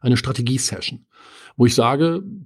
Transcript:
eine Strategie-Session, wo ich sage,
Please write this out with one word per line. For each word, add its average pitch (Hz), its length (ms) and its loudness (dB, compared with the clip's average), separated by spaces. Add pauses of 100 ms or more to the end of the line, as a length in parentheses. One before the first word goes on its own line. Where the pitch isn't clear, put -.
eine 123 160 2
Strategie-Session, 123 920 -4 (500)
wo 123 100 6
ich 120 80 4
sage, 151 480 2 (240)